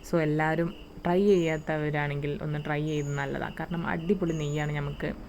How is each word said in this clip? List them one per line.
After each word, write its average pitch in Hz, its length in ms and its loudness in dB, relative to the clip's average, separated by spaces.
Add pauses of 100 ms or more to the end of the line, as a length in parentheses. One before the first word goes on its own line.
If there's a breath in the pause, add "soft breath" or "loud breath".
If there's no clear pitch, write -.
So - 80 0 (120)
എല്ലാവരും 160 440 2 (320)
ട്രൈ 180 160 4 (140)
ചെയ്യാത്തവരാണെങ്കിൽ 151 1000 0 (140)
ഒന്ന് 151 200 -2
ട്രൈ 151 220 0
ചെയ്ത് 147 320 0
നല്ലതാണ്. 139 400 -4
കാരണം 165 220 -4 (100)
അടിപൊളി 170 480 0
നെയ്യാണ് 147 400 0
നമുക്ക് 143 300 -4 (180)